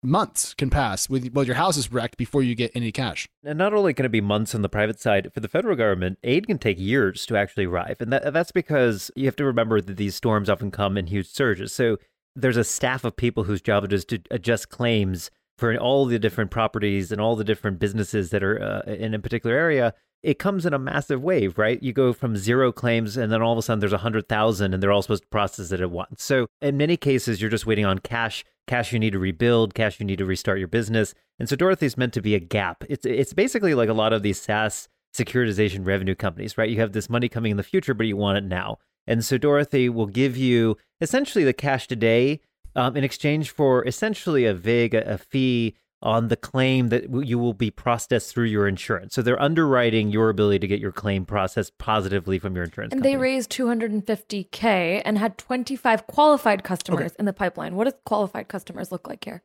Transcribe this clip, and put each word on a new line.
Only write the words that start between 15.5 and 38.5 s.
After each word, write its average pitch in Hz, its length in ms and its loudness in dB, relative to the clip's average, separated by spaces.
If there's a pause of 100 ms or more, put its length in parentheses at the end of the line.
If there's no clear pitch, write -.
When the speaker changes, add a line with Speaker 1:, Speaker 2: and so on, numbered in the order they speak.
Speaker 2:
for 117 180 0
all 135 300 2
the 120 120 0
different 107 340 0
properties 104 600 -2
and 104 80 -4
all 113 160 2
the 107 80 -4
different 101 360 -2
businesses 101 500 -2
that 101 120 0
are, 98 200 0 (260)
uh, - 20 -12
in 107 240 -6
a 107 60 -4
particular 117 340 -2
area. 139 400 2 (300)
It 151 160 0
comes 190 260 -2
in 165 80 0
a 139 60 0
massive 135 420 -4
wave, 135 360 0
right? 110 260 0
You 131 80 -4
go 127 220 2
from 113 240 -4
zero 120 340 2
claims 117 460 -2
and 113 140 0
then 113 100 2
all 117 120 2
of 113 40 0
a 113 40 -2
sudden 110 180 -2
there's 101 140 0
a 104 40 0
hundred 107 320 -2
thousand 107 440 2
and 92 80 -2
they're 98 100 2
all 101 100 4
supposed 104 220 -2
to - 60 -20
process 98 440 -2
it 87 80 -2
at 90 100 -2
once. 87 320 -10
So 127 240 2 (140)
in 143 160 0
many 156 180 2
cases, 120 460 0
you're 110 80 -2
just 107 160 -2
waiting 107 200 2
on 95 140 2
cash, 117 440 -6 (240)
cash 120 240 -2
you 120 80 0
need 110 140 2
to 98 60 -2
rebuild, 107 540 2
cash 107 240 -2
you 107 80 -6
need 98 120 -2
to 98 80 -2
restart 95 340 -2
your 92 80 -4
business. 110 460 0 (260)
And 120 80 -4
so 139 80 0
Dorothy's 165 420 2
meant 127 160 -2
to 113 80 -2
be 107 140 2
a 98 40 2
gap. 95 500 -4
It's, - 160 -6
it's 127 280 0
basically 196 400 2
like 120 140 4
a 110 60 0
lot 110 180 2
of 110 100 0
these 101 200 0
SaaS 107 480 -4 (260)
securitization 104 680 0
revenue 95 300 0
companies, 98 420 -6
right? 113 120 0
You 113 120 0
have 110 100 0
this 104 180 -6
money 120 200 0
coming 113 220 -2
in 101 60 0
the 98 60 -2
future, 185 300 0
but 110 140 -2
you 101 100 -2
want 101 220 2
it 101 40 -6
now. 95 340 -6 (300)